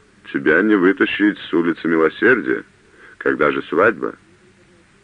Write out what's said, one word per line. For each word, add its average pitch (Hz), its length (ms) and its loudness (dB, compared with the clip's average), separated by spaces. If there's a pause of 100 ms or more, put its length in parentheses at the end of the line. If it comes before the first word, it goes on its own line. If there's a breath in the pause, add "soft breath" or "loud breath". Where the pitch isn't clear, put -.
(340)
тебя 76 300 0
не 107 120 2
вытащить 98 640 0
с - 140 -14
улицы 85 340 -2
Милосердия. 80 800 0 (540 loud breath)
Когда 69 340 0
же 69 120 -4
свадьба?» 76 500 -2 (880)